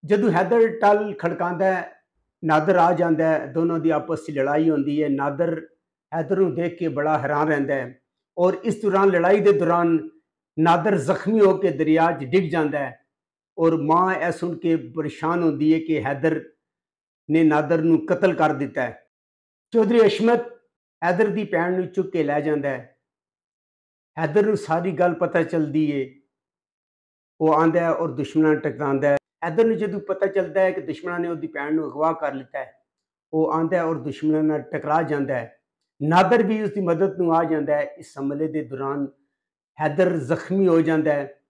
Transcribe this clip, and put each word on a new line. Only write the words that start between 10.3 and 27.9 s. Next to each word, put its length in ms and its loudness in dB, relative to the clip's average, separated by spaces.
ਨਾਦਰ 400 2
ਜ਼ਖਮੀ 440 -2
ਹੋ 160 6
ਕੇ 140 0
ਦਰਿਆ 400 2
'ਚ 140 -6
ਡਿੱਗ 260 0
ਜਾਂਦਾ 280 -2
ਹੈ 200 -8
ਔਰ 240 4
ਮਾਂ 340 2
ਇਹ 160 -2
ਸੁਣ 260 -6
ਕੇ 180 0
ਪਰੇਸ਼ਾਨ 680 -4
ਹੁੰਦੀ 300 2
ਹੈ 60 2
ਕਿ 240 -2
ਹੈਦਰ 380 -2
ਨੇ 140 4
ਨਾਦਰ 380 2
ਨੂੰ 240 2
ਕਤਲ 280 2
ਕਰ 200 2
ਦਿੱਤਾ 280 -6
ਹੈ। 200 -8
ਚੌਧਰੀ 260 4
ਹਸ਼ਮਤ 400 4
ਹੈਦਰ 260 2
ਦੀ 160 -4
ਭੈਣ 320 -2
ਨੂੰ 120 -4
ਚੁੱਕ 240 -4
ਕੇ 120 -2
ਲੈ 160 0
ਜਾਂਦਾ 300 -2
ਹੈ। 280 -10
ਹੈਦਰ 280 2
ਨੂੰ 120 0
ਸਾਰੀ 340 -2
ਗੱਲ 220 2
ਪਤਾ 300 0
ਚੱਲਦੀ 480 -2
ਹੈ, 140 -2
ਉਹ 140 4
ਆਉਂਦਾ 260 4
ਹੈ 100 0
ਔਰ 220 -2